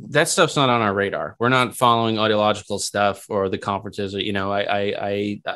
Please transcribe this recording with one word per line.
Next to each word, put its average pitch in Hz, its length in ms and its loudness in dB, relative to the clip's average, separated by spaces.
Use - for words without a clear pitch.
that 160 200 2
stuff's 170 280 2
not 139 140 4
on 120 100 2
our 104 120 2
radar. 92 460 -2
We're 117 120 2
not 123 260 2
following 117 400 2
audiological 107 640 0
stuff 101 480 0
or 98 200 -2
the 98 100 -4
conferences. 98 560 -6
Or, 98 60 -4
you 101 120 -2
know, 98 180 -2
I, 101 100 -2
I, 101 380 -2
I, 104 420 -4